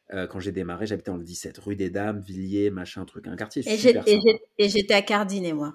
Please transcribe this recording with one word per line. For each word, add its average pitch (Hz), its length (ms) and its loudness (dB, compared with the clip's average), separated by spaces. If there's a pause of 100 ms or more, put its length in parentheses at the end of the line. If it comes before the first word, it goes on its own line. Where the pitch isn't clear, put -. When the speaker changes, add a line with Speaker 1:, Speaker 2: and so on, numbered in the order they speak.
(140)
Speaker 1:
Euh, 95 120 -4
quand 95 140 -10
j'ai 92 120 -4
démarré, 87 360 -6
j'habitais 98 240 -4
dans 90 60 -6
le 87 60 -10
dix-sept, - 340 -14
rue 101 180 -8
des 95 140 -4
Dames, 101 320 -4
Villiers, 95 480 -2
machin, 92 360 -8
truc. - 220 -16
Un 92 80 -10
quartier 107 260 -8
Speaker 2:
Et 220 160 -2
j'ai, 220 120 8
Speaker 1:
super 233 180 4
Speaker 2:
et 214 40 8
Speaker 1:
sympa. 208 140 6
Speaker 2:
j'ai, 214 400 4
et 202 40 0
j'étais 202 240 2
à 202 80 6
Cardinet, 202 520 -2
moi, 147 220 -4